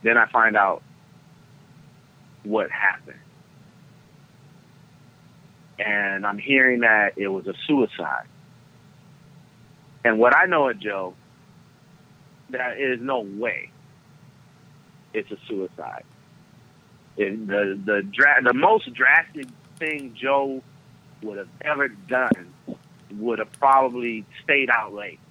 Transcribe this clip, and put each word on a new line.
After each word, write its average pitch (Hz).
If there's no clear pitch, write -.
then 113
I 113
find 113
out 98
what 104
happened. -
And 101
I'm 101
hearing 127
that 107
it 101
was 95
a 98
suicide. 90
And 110
what 123
I 175
know 156
of 107
Joe, 95
there 127
is 117
no 131
way 98
it's 107
a 101
suicide. 92
It, 104
the, 101
the 101
dra-, 127
the 123
most 165
drastic 139
thing 147
Joe 135
would 104
have 92
ever 143
done 107
would 107
have 107
probably 123
stayed 139
out 110
late. 101